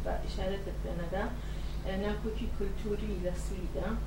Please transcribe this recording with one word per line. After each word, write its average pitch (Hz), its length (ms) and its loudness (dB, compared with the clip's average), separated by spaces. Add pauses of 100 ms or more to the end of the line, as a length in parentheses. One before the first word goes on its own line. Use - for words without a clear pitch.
بە - 100 2 (100)
ئیشارەتت 190 580 0
پێ 175 180 0
نەدا، 180 260 0 (760)
ناکۆکی 220 520 0
کولتوری 202 580 0 (120)
لە 175 80 2 (120)
سویدا 185 420 0 (200)